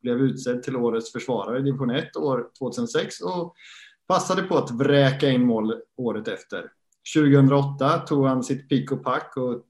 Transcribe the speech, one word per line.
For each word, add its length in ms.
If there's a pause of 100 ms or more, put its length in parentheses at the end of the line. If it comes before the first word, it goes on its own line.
Blev 180
utsedd 420
till 140
årets 360
försvarare 460
i 40
division 280
ett 260
år 300 (120)
tvåtusensex 640
och 340 (540)
passade 340
på 160
att 120
vräka 600
in 160
mål 280 (220)
året 320
efter. 360 (400)
Tjugohundraåtta 960
tog 280
han 160
sitt 260
pick 240
och 120
pack 320
och 340